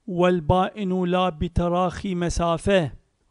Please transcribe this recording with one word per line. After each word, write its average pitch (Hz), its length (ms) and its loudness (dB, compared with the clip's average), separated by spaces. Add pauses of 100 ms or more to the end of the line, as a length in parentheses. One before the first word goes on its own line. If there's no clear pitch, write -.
(120)
والبائن 185 920 2
لا 180 260 2
بتراخي 175 840 -2
مسافة، 170 760 0 (400)